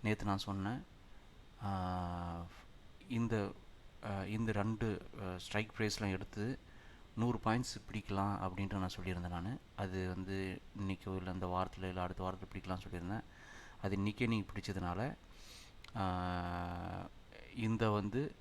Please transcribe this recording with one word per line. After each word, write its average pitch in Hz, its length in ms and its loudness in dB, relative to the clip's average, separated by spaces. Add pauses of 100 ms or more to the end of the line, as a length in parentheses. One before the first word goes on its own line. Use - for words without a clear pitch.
நேத்து 107 220 4
நான் 98 120 6
சொன்னேன், 101 460 0 (800)
ஆ, 90 760 0 (680)
இந்த, 113 420 4 (540)
ஆ, 98 180 0
இந்த 107 280 2
ரெண்டு, 107 540 2 (160)
ஆ, 92 160 -2
ஸ்ட்ரைக் 107 400 0
ப்ரைஸ்லாம் 104 340 2
எடுத்து 104 480 -2 (560)
நூறு 117 280 4
பாயிண்ட்ஸ் - 480 2
பிடிக்கலாம் 101 520 2
அப்படின்ட்டு 95 340 0
நான் 92 120 2 (120)
சொல்லியிருந்தேன் 87 280 0
நானு. 90 300 0 (160)
அது 92 320 0
வந்து 95 540 -2 (180)
இன்னைக்கோ 95 360 0
இல்ல 92 160 -2
இந்த 90 160 0
வாரத்துல 92 360 2
இல்ல 92 180 0
அடுத்த 90 220 0
வாரத்துல 92 320 -2
பிடிக்கலாம்னு 92 340 -2
சொல்லியிருந்தேன். 90 340 -2 (580)
அது 101 140 4
இன்னைக்கே 104 320 4
நீங்க 110 260 2
பிடிச்சதுனால, 95 600 0 (840)
ஆ, 90 1120 0 (480)
இந்த 110 340 6
வந்து 104 520 4